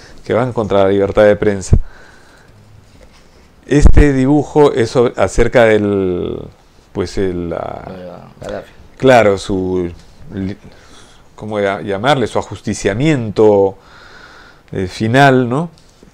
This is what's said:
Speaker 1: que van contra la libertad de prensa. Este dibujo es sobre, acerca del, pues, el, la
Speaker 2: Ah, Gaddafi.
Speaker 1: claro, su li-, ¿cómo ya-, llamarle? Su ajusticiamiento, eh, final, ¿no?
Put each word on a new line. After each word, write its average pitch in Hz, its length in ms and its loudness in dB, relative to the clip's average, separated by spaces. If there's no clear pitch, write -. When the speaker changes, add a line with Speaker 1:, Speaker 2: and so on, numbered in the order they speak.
Speaker 1:
que - 80 -4
van 117 200 -2
contra 98 320 0
la 95 40 2
libertad 98 360 2
de 104 100 4
prensa. 101 420 0
Este 143 460 6
dibujo 139 600 2
es 113 180 -2
sobre, 120 260 0
acerca 117 480 2
del, 95 760 0
pues, 92 240 -8
el, 90 320 -4
la 80 80 -8
Speaker 2:
Ah, 90 720 -14
Gaddafi. 98 300 -14
Speaker 1:
claro, 113 400 4
su 92 540 -6
li-, 95 240 -8
¿cómo 107 240 -8
ya-, 98 220 -2
llamarle? 107 460 -2
Su - 120 -4
ajusticiamiento, 104 1400 0
eh, 98 160 -6
final, 127 640 2
¿no? 156 200 -6